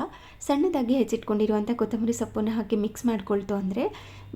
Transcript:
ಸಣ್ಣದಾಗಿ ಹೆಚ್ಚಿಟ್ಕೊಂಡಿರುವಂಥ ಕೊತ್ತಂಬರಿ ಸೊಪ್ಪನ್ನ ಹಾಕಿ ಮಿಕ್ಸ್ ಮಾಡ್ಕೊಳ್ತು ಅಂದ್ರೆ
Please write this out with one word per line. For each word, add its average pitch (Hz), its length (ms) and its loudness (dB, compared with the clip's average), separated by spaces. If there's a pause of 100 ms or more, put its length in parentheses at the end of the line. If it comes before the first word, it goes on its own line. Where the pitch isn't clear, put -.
(400)
ಸಣ್ಣದಾಗಿ 285 540 2
ಹೆಚ್ಚಿಟ್ಕೊಂಡಿರುವಂಥ 214 800 2
ಕೊತ್ತಂಬರಿ 226 380 0
ಸೊಪ್ಪನ್ನ 220 380 -2
ಹಾಕಿ 220 240 0
ಮಿಕ್ಸ್ 214 300 -2
ಮಾಡ್ಕೊಳ್ತು 202 500 0
ಅಂದ್ರೆ 202 560 -2 (240)